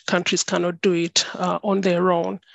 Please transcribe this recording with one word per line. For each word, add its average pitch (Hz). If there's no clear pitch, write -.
countries 175
cannot 175
do 190
it, 170
uh, 180
on 196
their 180
own. 180